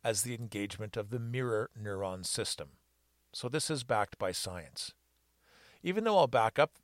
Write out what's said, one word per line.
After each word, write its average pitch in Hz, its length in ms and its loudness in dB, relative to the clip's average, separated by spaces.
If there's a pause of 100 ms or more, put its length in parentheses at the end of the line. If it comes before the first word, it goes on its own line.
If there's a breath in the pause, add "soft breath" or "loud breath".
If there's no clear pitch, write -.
as 113 200 2
the 123 120 -4
engagement 104 600 -6
of 104 140 -4
the 120 100 -2
mirror 117 500 0 (100)
neuron 95 460 -4
system. - 440 -4 (640)
So - 160 -6
this 151 220 -2
is 135 140 -2
backed 107 340 0
by 92 140 0
science. - 580 -8 (920 soft breath)
Even 185 220 0
though 214 160 6
I'll 147 80 8
back 117 320 4
up 151 140 4 (120)